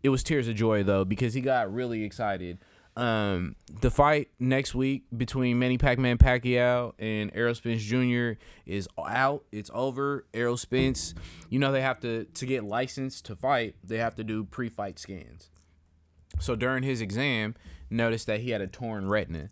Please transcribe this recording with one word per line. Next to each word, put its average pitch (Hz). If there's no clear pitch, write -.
It 135
was 131
tears 139
of 117
joy, 107
though, 98
because 107
he 131
got 123
really 117
excited. 92
Um, 104
the 123
fight 147
next 131
week 135
between 123
Manny 127
Pacman 123
Pacquiao 123
and 107
Errol 120
Spence 117
Junior 120
is 95
out. 131
It's 104
over. 135
Errol 120
Spence, 131
you 127
know, 139
they 135
have 131
to, 113
to -
get 127
licensed 127
to 104
fight, 123
they 110
have 113
to 113
do 110
pre-fight 104
scans. 80
So 123
during 127
his 131
exam, 110
noticed 113
that 107
he 123
had 107
a 95
torn 107
retina. 90